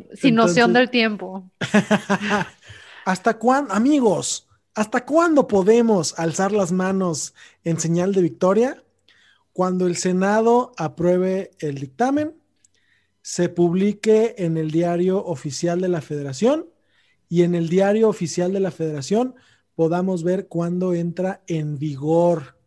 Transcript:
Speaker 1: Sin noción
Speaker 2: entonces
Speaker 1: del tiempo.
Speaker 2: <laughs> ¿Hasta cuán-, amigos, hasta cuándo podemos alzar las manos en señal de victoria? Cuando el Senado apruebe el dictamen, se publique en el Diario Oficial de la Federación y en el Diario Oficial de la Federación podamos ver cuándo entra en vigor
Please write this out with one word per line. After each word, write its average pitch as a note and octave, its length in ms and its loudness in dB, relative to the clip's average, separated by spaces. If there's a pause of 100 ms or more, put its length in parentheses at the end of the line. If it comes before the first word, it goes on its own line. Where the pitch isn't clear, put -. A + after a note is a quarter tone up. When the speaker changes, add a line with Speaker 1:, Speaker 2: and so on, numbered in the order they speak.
(140)
Speaker 1:
Sin A#3+ 220 2
noción A#3 340 4
Speaker 2:
entonces A#3 40 4
Speaker 1:
del B3 160 4
tiempo. F#3+ 680 -4
Speaker 2:
<laughs> - 640 0 (800)
¿Hasta F#3+ 340 -2
cuán-, C4 320 2
amigos, G#3+ 800 0 (260)
hasta G#3+ 300 -2
cuándo D#4+ 420 2
podemos G#3 720 2
alzar E3+ 340 -2
las F#3+ 200 0
manos F#3 600 -2 (300)
en E3 160 -2
señal F3 320 0
de F#3+ 100 2
victoria? G3 600 0 (680)
Cuando F3+ 340 0
el F3 100 -2
Senado A3 800 0
apruebe F3+ 840 -2
el D3 180 -6
dictamen, C4+ 580 -2 (880)
se - 260 -4
publique G3+ 920 2
en E3 180 -2
el D#3 140 -4
Diario F3 540 0
Oficial E3+ 560 -4
de F#3 80 -2
la E3+ 120 -2
Federación D3+ 680 -2 (640)
y E3+ 140 2
en F3 120 2
el E3+ 140 -2
Diario G3+ 400 4
Oficial F3+ 440 -2
de G3 80 -2
la F#3 100 -2
Federación D#3+ 640 -4 (400)
podamos F3 480 0
ver F#3 260 -2
cuándo F3 460 -2
entra F3 520 -4
en D3+ 320 -6
vigor D#3 760 0 (100)